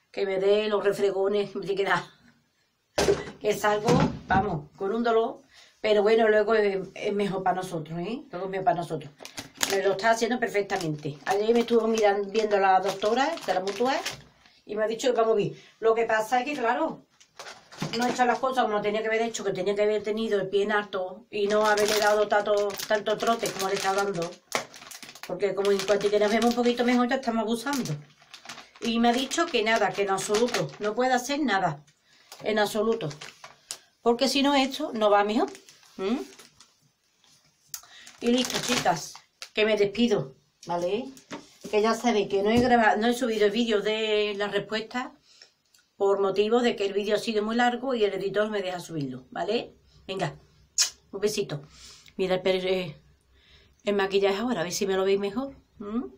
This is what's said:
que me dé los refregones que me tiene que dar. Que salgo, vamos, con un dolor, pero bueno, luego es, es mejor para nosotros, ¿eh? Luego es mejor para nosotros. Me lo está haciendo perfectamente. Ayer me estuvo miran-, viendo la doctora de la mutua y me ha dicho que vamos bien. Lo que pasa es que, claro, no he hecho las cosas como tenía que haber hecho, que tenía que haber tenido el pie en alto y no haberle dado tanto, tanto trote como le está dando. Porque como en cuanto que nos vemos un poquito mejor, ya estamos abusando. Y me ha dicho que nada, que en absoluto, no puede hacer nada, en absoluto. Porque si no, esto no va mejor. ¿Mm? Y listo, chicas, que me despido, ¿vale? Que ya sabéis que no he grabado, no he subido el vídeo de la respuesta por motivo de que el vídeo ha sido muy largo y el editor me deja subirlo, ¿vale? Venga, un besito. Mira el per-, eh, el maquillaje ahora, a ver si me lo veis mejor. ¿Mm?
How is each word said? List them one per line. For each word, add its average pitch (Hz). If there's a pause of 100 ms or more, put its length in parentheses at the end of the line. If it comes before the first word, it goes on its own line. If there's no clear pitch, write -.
(120)
que 196
me 190
dé 208
los 202
refregones 196
que -
me 175
tiene 196
que 185
dar. 170 (1400)
Que 208
salgo, 214 (380)
vamos, 196
con 196
un 233
dolor, 233 (400)
pero 208
bueno, 226
luego 214
es, 196
es 208
mejor 190
para 180
nosotros, 165
¿eh? 226
Luego 185
es 185
mejor 185
para 170
nosotros. 160 (580)
Me 196
lo 196
está 202
haciendo 233
perfectamente. 185
Ayer 208
me 240
estuvo 233
miran-, 208
viendo 214
la 190
doctora 226 (100)
de 190
la 185
mutua 202 (720)
y 208
me 214
ha 214
dicho 233
que 220
vamos 220
bien. 175 (260)
Lo 226
que 226
pasa 220
es 247
que, 294
claro, 254 (920)
no 247
he 247
hecho 247
las 220
cosas 254
como 208
tenía 208
que 220
haber 220
hecho, 226
que 196
tenía 196
que 208
haber 208
tenido 214
el 190
pie 202
en 214
alto 202
y 208
no 214
haberle 208
dado 208
tanto, 208 (180)
tanto 214
trote 226
como 190
le 202
está 190
dando. 196 (960)
Porque 190
como 196
en 196
cuanto 202
que 208
nos 208
vemos 226
un 240
poquito 240
mejor, 247
ya 262
estamos 226
abusando. 233 (880)
Y 233
me 240
ha 233
dicho 277
que 233
nada, 220
que 202
en 196
absoluto, 208 (100)
no 208
puede 254
hacer 285
nada, 185 (580)
en 214
absoluto. 214 (920)
Porque 240
si 269
no, 285
esto 269
no 214
va 202
mejor. 220 (460)
¿Mm? 208 (2000)
Y 240
listo, 247 (100)
chicas, 202 (400)
que 214
me 214
despido, 208 (300)
¿vale? 180 (640)
Que 208
ya 226
sabéis 214
que 196
no 208
he 240
grabado, 240
no 226
he 240
subido 220
el 202
vídeo 220
de 214
la 208
respuesta 214 (840)
por 196
motivo 208
de 233
que 196
el 196
vídeo 208
ha 202
sido 214
muy 220
largo 247
y 214
el 196
editor 196
me 208
deja 180
subirlo, 143
¿vale? 202 (300)
Venga, 170 (760)
un 196
besito. 202 (560)
Mira 185
el 185
per-, 185
eh, 185 (840)
el 202
maquillaje 196
ahora, 226
a -
ver 180
si 208
me 190
lo 190
veis 196
mejor. 233 (240)
¿Mm? 220 (120)